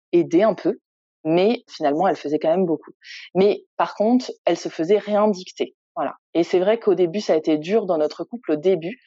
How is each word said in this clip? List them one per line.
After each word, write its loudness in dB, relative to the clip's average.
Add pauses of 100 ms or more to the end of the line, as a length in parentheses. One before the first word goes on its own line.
(140)
aidait 4
un 2
peu, -4 (460)
mais 0
finalement 0
elle 0
faisait -4
quand 0
même 2
beaucoup. -6 (420)
Mais 2 (100)
par -2
contre, 0 (140)
elle 2
se -10
faisait 0
rien 0
dicter. -6 (200)
Voilà. -6 (200)
Et 2
c'est 2
vrai 2
qu'au 2
début, 0
ça 0
a 4
été 0
dur -2
dans 0
notre -4
couple -6
au 2
début, -2